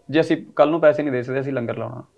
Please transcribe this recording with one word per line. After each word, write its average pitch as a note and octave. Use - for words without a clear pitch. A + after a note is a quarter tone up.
ਜੇ D3
ਅਸੀਂ D#3
ਕੱਲ੍ਹ D3
ਨੂੰ E3
ਪੈਸੇ D3
ਨਹੀਂ D3
ਦੇ B2
ਸਕਦੇ, B2+
ਅਸੀਂ C3+
ਲੰਗਰ A#2
ਲਾਉਣਾ। A#2